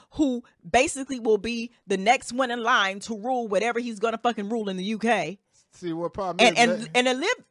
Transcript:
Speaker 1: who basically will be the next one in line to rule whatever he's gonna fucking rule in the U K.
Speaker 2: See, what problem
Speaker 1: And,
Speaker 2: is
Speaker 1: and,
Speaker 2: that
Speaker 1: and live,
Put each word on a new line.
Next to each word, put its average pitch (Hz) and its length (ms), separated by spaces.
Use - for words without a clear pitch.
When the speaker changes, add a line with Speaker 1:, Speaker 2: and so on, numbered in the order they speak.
Speaker 1:
who 254 320
basically 262 500
will 220 180
be 233 340
the 190 100
next 233 360
one 247 180
in 240 120
line 208 380
to 226 160
rule 240 300
whatever 220 320
he's 233 200
gonna 226 180
fucking 214 320
rule 220 200
in 190 80
the 180 80
U 214 140
K. 202 400
Speaker 2:
See, 175 200
what 165 200
problem 190 320
Speaker 1:
And, 208 120
Speaker 2:
is 233 60
Speaker 1:
and, 220 180
Speaker 2:
that - 20
Speaker 1:
and 254 120
live, 427 320